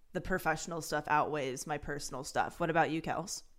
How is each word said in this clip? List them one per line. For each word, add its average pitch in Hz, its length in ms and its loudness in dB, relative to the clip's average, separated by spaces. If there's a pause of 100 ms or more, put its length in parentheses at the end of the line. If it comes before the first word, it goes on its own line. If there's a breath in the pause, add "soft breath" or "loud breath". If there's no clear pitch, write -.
(140)
the 180 80 -2
professional 170 600 0
stuff 151 260 -2
outweighs 139 580 2
my 151 120 -2
personal 143 460 -6
stuff. - 360 0
What 170 100 2
about 156 220 6
you, 156 100 0
Kels? - 420 -4 (160)